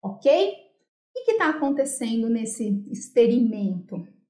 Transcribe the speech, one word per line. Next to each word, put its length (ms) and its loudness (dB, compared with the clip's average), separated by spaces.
ok? 480 2
O 40 -10
que 120 -12
que 100 2
tá 160 2
acontecendo 800 -2
nesse 600 -2
experimento? 1160 0